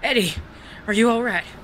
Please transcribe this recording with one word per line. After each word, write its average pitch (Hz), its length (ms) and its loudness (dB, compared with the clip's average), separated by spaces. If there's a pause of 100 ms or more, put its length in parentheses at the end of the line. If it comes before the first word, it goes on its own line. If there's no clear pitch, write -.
Eddie, 240 320 2 (520)
are 214 60 -2
you 220 180 6
all 233 120 2
right? 196 220 -2 (200)